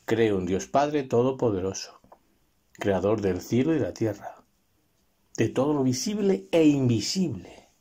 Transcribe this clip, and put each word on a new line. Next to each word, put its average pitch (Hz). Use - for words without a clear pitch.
"Creo 110
en 92
Dios 92
Padre 147
Todopoderoso, 120
creador 101
del 92
cielo 131
y 151
la 92
tierra, -
de 113
todo 131
lo 143
visible 196
e 165
invisible". 131